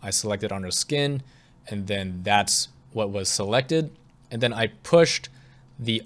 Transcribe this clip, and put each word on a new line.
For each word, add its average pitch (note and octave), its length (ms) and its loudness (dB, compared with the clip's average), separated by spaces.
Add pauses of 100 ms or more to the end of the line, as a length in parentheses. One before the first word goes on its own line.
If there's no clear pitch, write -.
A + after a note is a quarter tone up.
I G2 60 -8
selected G2+ 420 -2
on G2 120 -6
her F2+ 80 -6
skin, C#3+ 520 -2 (460)
and G2+ 180 -6
then F#2+ 360 -4
that's G2+ 440 2 (240)
what G#2 200 -2
was G2 180 -4
selected. C3+ 640 0 (340)
And A#2 120 -8
then A#2+ 100 2
I A2 160 0
pushed - 640 4 (500)
the A2+ 260 -2